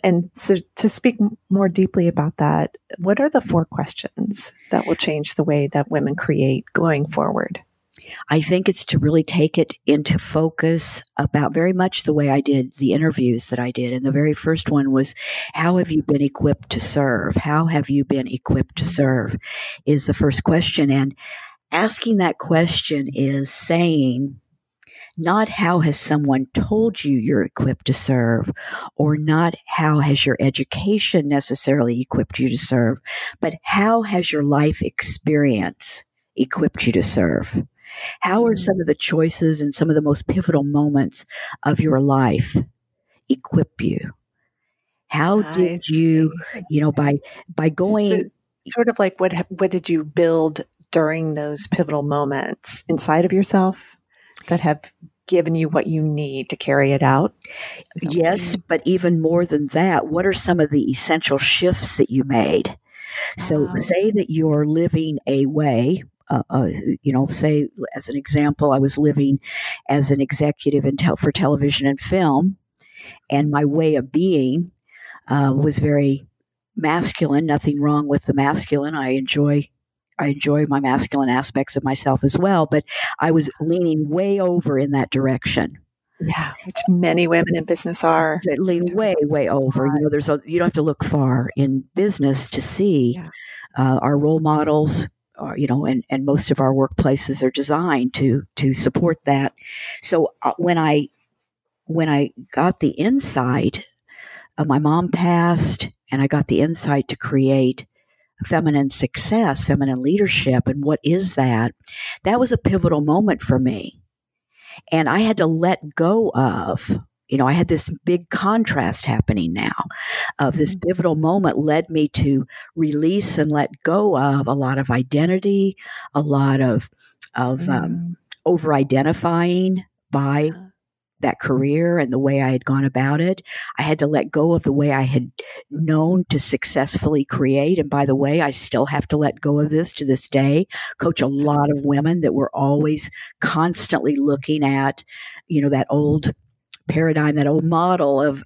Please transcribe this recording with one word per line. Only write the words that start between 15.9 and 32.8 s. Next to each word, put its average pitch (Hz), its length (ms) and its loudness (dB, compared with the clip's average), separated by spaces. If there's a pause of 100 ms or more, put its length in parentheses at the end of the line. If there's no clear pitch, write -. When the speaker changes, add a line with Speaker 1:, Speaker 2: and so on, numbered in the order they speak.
Speaker 2:
you 156 100 0
been 143 220 0
equipped - 480 -2
to - 100 -4
serve? 135 540 0
How 160 320 0
have 147 240 -2
you 139 120 2
been 131 240 -2
equipped 127 500 -2
to - 80 -2
serve?" 131 520 0 (480)
is 143 220 2
the 143 80 2
first - 280 0
question. 160 480 2
And 135 240 0 (560)
asking 214 460 0
that 180 220 2
question 160 720 0
is 139 380 -2
saying, 139 880 0 (800)
not 190 320 2
how 175 320 2
has 147 180 2
someone 139 560 0
told 220 480 0
you 139 160 2
you're 110 240 0
equipped - 440 -4
to 131 60 2
serve, 117 580 2 (440)
or 151 220 0
not 156 360 2 (140)
how 151 320 0
has 139 260 2
your 135 140 2
education 151 880 0
necessarily 135 720 0
equipped - 380 -4
you 127 100 0
to 120 80 -2
serve, 123 400 0 (420)